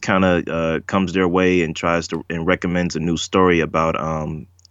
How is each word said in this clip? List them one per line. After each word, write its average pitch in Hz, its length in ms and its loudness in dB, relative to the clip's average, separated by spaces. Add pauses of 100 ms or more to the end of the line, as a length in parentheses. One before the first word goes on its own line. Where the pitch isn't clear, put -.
kinda, 95 420 2 (100)
uh, 80 320 -2
comes 95 280 -2
their 92 140 2
way 90 360 2
and 82 120 -4
tries 85 340 0
to, 82 200 -6
and 85 160 -6
recommends 90 500 0
a 78 40 -4
new 82 180 0
story 90 420 2
about, 80 400 0
um, 78 460 -6 (260)